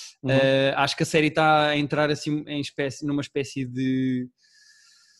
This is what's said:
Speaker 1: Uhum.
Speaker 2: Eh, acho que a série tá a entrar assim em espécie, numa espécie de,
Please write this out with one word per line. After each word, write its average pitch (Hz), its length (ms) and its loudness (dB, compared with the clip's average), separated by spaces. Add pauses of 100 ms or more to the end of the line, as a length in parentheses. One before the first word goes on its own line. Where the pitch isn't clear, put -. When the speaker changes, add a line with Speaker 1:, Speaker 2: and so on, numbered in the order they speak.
(240)
Speaker 1:
Uhum. 131 80 0
Speaker 2:
Eh, 135 440 4
acho 139 220 0
que 165 60 0
a - 20 0
série 156 240 2
tá 151 380 4
a 147 100 0
entrar 147 320 0
assim 151 380 -2
em 147 140 -6
espécie, 139 440 -6
numa 143 160 -2
espécie 139 440 -6
de, 131 640 -2 (920)